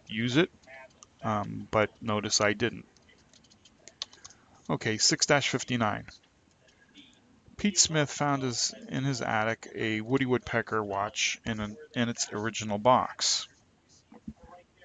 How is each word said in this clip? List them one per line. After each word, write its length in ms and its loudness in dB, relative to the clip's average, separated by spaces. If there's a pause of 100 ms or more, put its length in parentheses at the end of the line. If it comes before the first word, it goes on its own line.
use 300 0
it, 120 4 (720)
um, 480 -4
but 200 4 (100)
notice 400 0
I 140 4
didn't. 320 -4 (1800)
Okay, 260 0
six 300 2
dash 240 4
fifty-nine. 560 0 (1500)
Pete 200 2
Smith 320 4
found 320 0
his, 320 -2 (140)
in 160 -2
his 160 0
attic 540 0
a 260 -2
Woody 240 2
Woodpecker 580 0
watch 640 -2
in, 160 -4
an, 160 -6 (180)
in 140 0
its 240 -6
original 460 -4
box. 680 2 (1400)